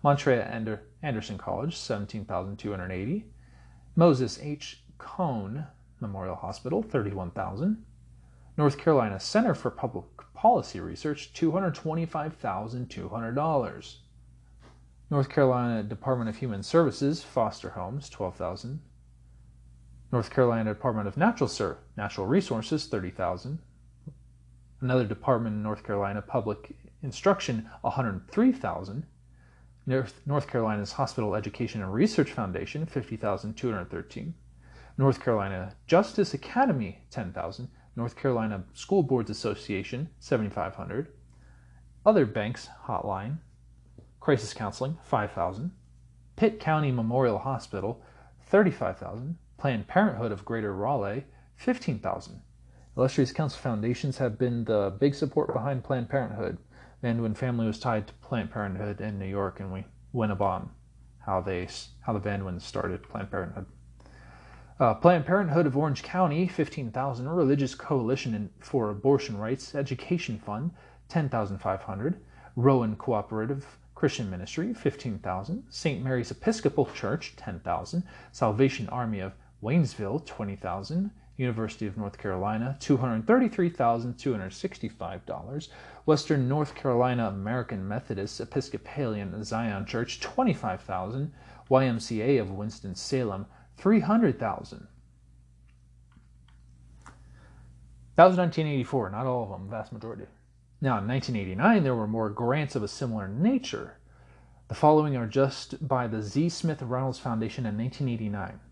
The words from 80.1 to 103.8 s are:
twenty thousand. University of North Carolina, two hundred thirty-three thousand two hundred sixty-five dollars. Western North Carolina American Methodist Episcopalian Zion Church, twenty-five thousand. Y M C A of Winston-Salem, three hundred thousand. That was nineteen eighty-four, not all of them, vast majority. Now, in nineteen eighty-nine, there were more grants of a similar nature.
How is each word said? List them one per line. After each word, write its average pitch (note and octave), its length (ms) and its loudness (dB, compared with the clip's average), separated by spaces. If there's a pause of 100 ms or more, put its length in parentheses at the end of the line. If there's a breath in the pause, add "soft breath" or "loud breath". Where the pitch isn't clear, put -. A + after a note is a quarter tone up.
twenty G2+ 300 -6
thousand. G#2 560 -4 (260 soft breath)
University A2+ 480 -2
of G2 120 -6
North G2+ 200 -6
Carolina, G#2+ 640 -2
two C#3+ 180 4
hundred A2+ 300 0
thirty-three A3 420 4
thousand A#2+ 480 2
two C#3 140 -2
hundred F#2+ 200 -2
sixty-five - 760 -8
dollars. C#3 420 -8 (360 loud breath)
Western C#3+ 420 4
North C#3+ 260 0
Carolina B2 540 2
American G2+ 600 -4
Methodist G#2 520 -6
Episcopalian A2 1040 -4
Zion G#2+ 420 -2
Church, - 340 -4
twenty-five D#3+ 640 0
thousand. G#2+ 500 -6 (380 loud breath)
Y C3 160 8
M A#2 140 0
C A2 240 -4
A C3+ 140 4
of G2+ 120 0
Winston-Salem, G2+ 960 -4 (320 soft breath)
three G#3+ 220 6
hundred F#3 400 4
thousand. - 480 -6 (3250 loud breath)
That E3 100 12
was F#3 120 8
nineteen E3 280 2
eighty-four, B2+ 460 0
not A#2 160 -2
all B2 160 0
of G2+ 80 -6
them, F#2+ 180 -10
vast A2 240 -8
majority. A2+ 320 -12 (560)
Now, C3 160 2
in G2 80 -2
nineteen B2+ 300 0
eighty-nine, A2 480 4
there C3 100 2
were A2 140 0
more A2 240 0
grants B2+ 440 0
of B2 60 0
a G#2 60 -2
similar A2 400 -4
nature. F3+ 720 0 (720 soft breath)